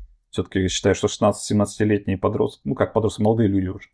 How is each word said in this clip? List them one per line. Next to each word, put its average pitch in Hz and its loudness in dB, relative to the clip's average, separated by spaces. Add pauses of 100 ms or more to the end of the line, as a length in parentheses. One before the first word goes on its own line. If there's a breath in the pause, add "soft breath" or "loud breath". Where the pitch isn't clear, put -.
(300)
Все-таки - -4
я 92 2
считаю, 95 2
что 104 0
шестнадцати-семнадцатилетние 104 0
подростки, - -2
ну, 143 -4
как - -2
подростки, 107 0
молодые 110 4
люди 95 0
уже 98 -12